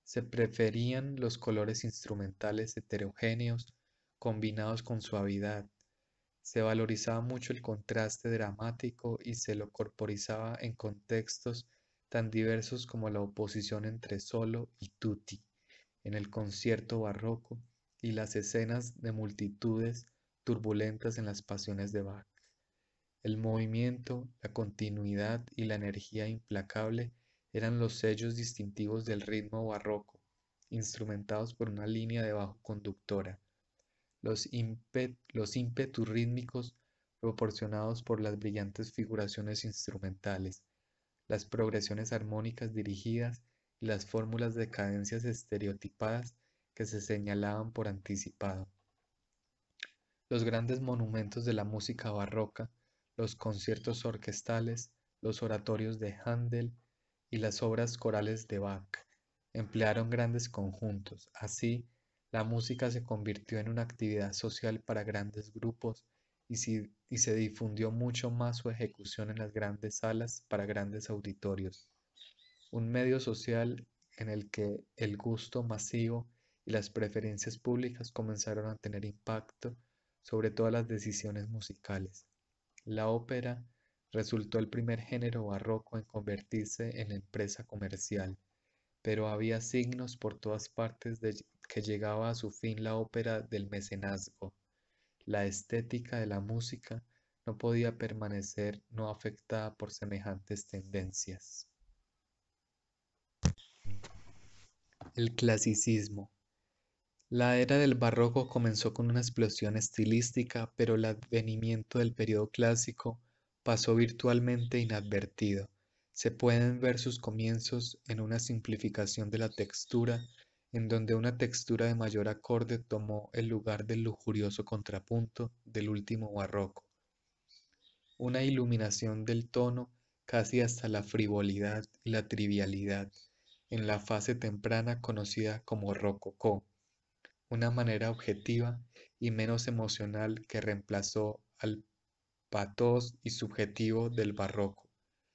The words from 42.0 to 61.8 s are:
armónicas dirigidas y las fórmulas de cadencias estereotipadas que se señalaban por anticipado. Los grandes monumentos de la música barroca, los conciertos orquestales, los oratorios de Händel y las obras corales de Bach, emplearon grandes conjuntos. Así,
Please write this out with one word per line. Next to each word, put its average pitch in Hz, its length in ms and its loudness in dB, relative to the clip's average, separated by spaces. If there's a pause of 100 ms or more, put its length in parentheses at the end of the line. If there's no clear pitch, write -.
armónicas 110 640 -2
dirigidas 113 680 -2 (340)
y 113 80 -4
las 104 200 0
fórmulas 113 500 0
de 110 140 0
cadencias 101 540 0
estereotipadas 110 1120 -2 (400)
que 113 120 -2
se 104 160 -4
señalaban 104 680 0
por 113 160 -2
anticipado. 98 800 -4 (1600)
Los 120 120 4
grandes 117 380 2
monumentos 113 640 0
de 120 80 2
la 107 120 2
música 107 460 -4
barroca, 104 640 -2 (460)
los 113 180 -2
conciertos 110 680 -2
orquestales, 113 840 -2 (300)
los 110 220 -2
oratorios 110 560 0
de 101 260 -4
Händel 120 480 0 (560)
y 120 80 -4
las 107 260 0
obras 117 360 2
corales 107 500 0
de 104 100 -2
Bach, 98 300 -4 (640)
emplearon 110 560 2
grandes 117 400 2
conjuntos. 101 840 -4
Así, 117 520 -2 (440)